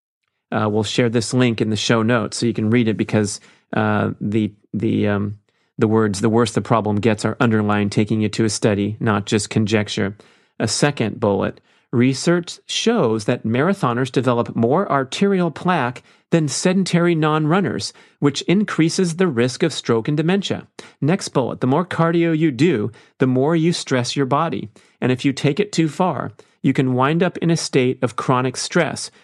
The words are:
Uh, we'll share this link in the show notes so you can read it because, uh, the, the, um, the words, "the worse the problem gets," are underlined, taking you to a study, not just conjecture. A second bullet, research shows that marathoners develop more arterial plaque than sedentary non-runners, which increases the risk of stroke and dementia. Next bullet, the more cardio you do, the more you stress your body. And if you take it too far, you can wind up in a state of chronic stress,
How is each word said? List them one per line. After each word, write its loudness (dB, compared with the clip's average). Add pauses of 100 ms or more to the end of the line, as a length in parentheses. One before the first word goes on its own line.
(520)
Uh, 0
we'll 0
share 0
this -2
link 2
in 0
the -2
show 2
notes 0
so -2
you 0
can -2
read 4
it 0
because, 0 (340)
uh, 0 (100)
the, -2 (200)
the, 0
um, -2 (400)
the 4
words, 2
"the 4
worse 2
the -2
problem 0
gets," 0
are -2
underlined, 2
taking 0
you 0
to 0
a 0
study, 0
not 0
just -2
conjecture. -2 (440)
A -2
second -2
bullet, 0 (300)
research 0
shows 0
that -2
marathoners 0
develop 0
more 2
arterial 0
plaque -2 (280)
than 2
sedentary 0
non-runners, 0 (260)
which 0
increases 0
the 2
risk 0
of 0
stroke -2
and -2
dementia. -2 (320)
Next 0
bullet, -2
the 0
more 2
cardio 0
you 2
do, 0 (280)
the 4
more 2
you 2
stress -2
your 0
body. -2 (300)
And 0
if -2
you 2
take 0
it -2
too 0
far, -4 (300)
you 2
can 0
wind 2
up -2
in 0
a 2
state 0
of -4
chronic 0
stress, -2 (120)